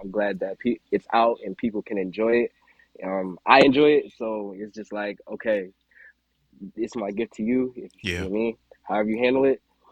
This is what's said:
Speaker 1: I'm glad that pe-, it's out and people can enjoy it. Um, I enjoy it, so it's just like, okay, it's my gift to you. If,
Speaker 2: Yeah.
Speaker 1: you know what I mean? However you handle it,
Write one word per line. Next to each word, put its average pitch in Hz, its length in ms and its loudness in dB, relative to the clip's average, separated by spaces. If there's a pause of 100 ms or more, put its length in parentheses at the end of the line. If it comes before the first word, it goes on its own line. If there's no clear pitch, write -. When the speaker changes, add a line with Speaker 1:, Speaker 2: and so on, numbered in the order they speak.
Speaker 1:
I'm 98 80 -12
glad 101 300 -2
that 95 180 -6
pe-, 120 200 -2 (120)
it's 101 220 0
out 113 320 2
and 95 120 -8
people 107 260 -4
can 104 160 -6
enjoy 98 340 -2 (140)
it. - 60 -10 (520)
Um, 92 420 -4
I 131 140 8
enjoy 139 320 6
it, 143 260 2
so 107 380 -6
it's 104 180 -12
just 104 180 -12
like, 104 260 -6 (140)
okay, 104 380 -2 (1080)
it's 113 200 -6
my 104 140 -4
gift 107 240 -6
to - 80 -8
you. 127 340 0
If, 101 160 -14 (100)
Speaker 2:
Yeah. 95 100 -2
Speaker 1:
you 87 60 -4
know 90 60 -6
what 92 60 -6
I - 80 -4
mean? 113 180 -2 (260)
However 107 280 -2
you 110 80 -2
handle 127 260 2
it, 135 180 2 (300)